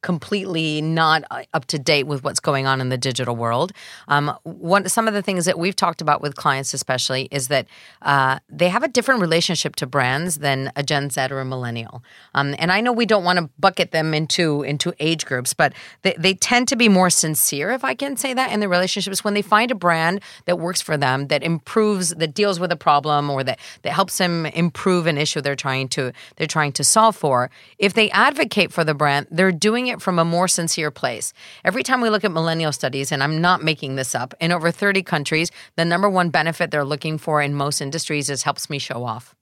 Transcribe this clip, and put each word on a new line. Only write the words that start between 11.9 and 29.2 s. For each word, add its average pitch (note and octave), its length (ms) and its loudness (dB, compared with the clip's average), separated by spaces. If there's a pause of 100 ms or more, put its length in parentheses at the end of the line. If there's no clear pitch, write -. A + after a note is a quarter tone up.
Um, C#3+ 240 0
and E3+ 120 0
I G3+ 100 2
know B3 100 2
we A#3 160 2
don't G3+ 160 4
wanna F3 340 2
bucket F#3 320 2
them D#3+ 240 0
into, D3+ 480 0
into C#3+ 380 -2
age D#3 260 -2
groups, B2 300 -4
but D3 180 2 (300)
they, F#3+ 160 2
they F#3 160 2
tend B3 320 2
to C#4 80 0
be A#3 120 4
more F#3 220 6
sincere, D#3 640 0
if B3+ 120 -4
I C4 120 -2
can C#4 200 -6
say C4 200 -4
that, B3+ 160 0
in G#3 80 -2
their G#3 100 -2
relationships F#3 540 -2
when G#3 100 0
they G#3 80 0
find A3 300 2
a B3+ 40 0
brand F3 460 2 (240)
that F3 140 0
works E3+ 240 -4
for D#3 140 -2
them, C#3 340 0
that C#3+ 120 0
improves, F#3 720 0
that D#3+ 180 -2
deals G3+ 260 0
with F3 140 -2
a - 20 -2
problem, D3 540 2
or C3+ 120 -2
that, C3 160 -2 (260)
that C3+ 100 -4
helps F#3 240 0
them E3+ 300 0
improve F3 600 0
an D#3 100 0
issue D3+ 220 -2
they're C#3 160 -4
trying C3 320 -2
to, B2+ 240 -4 (240)
they're D#3+ 100 -4
trying D3+ 280 0
to C#3+ 100 -4
solve A3 320 6
for. B2+ 340 2 (300)
If G3 140 2
they G#3+ 180 2
advocate A#3+ 640 2
for E3+ 100 0
the D#3 100 2
brand, C#3+ 380 2